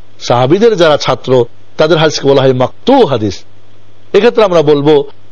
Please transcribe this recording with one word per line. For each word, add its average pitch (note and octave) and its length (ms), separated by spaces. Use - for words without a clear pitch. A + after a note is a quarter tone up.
সাহাবীদের E3+ 560
যারা D#3+ 200
ছাত্র B2+ 480
তাদের D#3+ 220
হাদিসকে D3+ 300
বলা C#3 140
হয় C3 100
মাকতু F3+ 540
হাদিস। G#2+ 380
এক্ষেত্রে A3 300
আমরা F3 180
বলবো D3 420